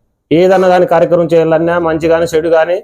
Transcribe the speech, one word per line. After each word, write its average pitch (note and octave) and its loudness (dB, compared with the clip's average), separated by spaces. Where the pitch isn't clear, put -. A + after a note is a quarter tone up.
ఏదన్నా F#3 2
కానీ F3+ 2
కార్యక్రమం E3+ 0
చేయాలన్నా, E3 0
మంచి D#3+ -4
కానీ E3 0
చెడు E3 -2
కానీ E3 0